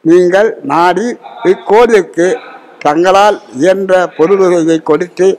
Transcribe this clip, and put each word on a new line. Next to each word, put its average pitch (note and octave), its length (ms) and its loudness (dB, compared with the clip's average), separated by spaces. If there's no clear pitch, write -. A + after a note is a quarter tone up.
நீங்கள் F3+ 400 2
நாடி F3 340 0
இக்கோயிலுக்கு G3+ 720 0
தங்களால் F#3+ 520 2
இயன்ற F#3+ 320 0
பொருளுதவியை E3+ 760 0
கொடுத்து F3 380 -2